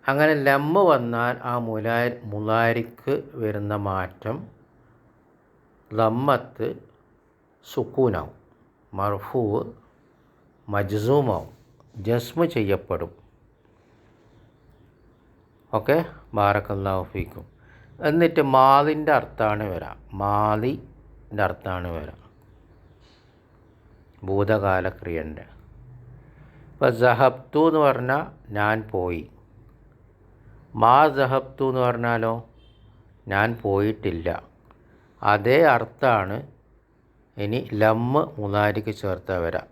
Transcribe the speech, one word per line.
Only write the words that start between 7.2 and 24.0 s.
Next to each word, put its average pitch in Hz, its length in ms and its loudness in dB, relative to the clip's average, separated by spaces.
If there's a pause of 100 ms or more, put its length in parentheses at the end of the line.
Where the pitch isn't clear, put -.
സുക്കൂനാവും, 113 720 -2 (540)
മർഫൂ 101 520 -4 (1200)
മജ്സൂമാവും, 104 840 0 (540)
ജസ്മ് 123 480 -2
ചെയ്യപ്പെടും. 95 580 -2 (2500)
ഓക്കെ, 135 260 0 (380)
ബാറക്കല്ലാഹു 98 760 0
ഫീക്കും. - 340 -10 (520)
എന്നിട്ട് 165 440 2 (140)
മാലിൻ്റെ 147 640 6
അർത്ഥാണ് 107 520 -2
വരാ, 80 220 -8 (280)
മാലിൻ്റെ 107 1200 -2
അർത്ഥാണ് 90 500 -6
വരാ, 76 200 -12 (2000)